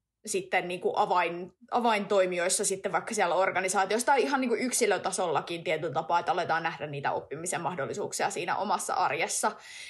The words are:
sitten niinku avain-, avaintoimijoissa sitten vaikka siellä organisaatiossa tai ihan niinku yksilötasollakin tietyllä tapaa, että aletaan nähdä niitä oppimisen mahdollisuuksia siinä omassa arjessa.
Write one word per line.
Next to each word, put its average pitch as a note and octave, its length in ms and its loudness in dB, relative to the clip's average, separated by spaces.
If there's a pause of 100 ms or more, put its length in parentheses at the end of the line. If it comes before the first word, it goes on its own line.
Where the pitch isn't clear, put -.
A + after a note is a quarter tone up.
(260)
sitten F#3 420 -2
niinku F3+ 280 -2
avain-, F3 560 2 (200)
avaintoimijoissa G3 920 2
sitten F#3+ 260 -2
vaikka E3 220 -2
siellä F3 220 2
organisaatiossa F#3+ 680 2
tai C#4 160 6
ihan C#4 200 2
niinku A#3+ 140 0
yksilötasollakin F#3 1080 0
tietyllä D#3+ 300 -2
tapaa, E3+ 260 2
että E3+ 120 -2
aletaan E3 320 0
nähdä D#3+ 240 -4
niitä C#3 240 -4
oppimisen D#3+ 500 -4
mahdollisuuksia D3 680 -2
siinä F3 280 -4
omassa G3+ 360 -2
arjessa. - 580 0 (380)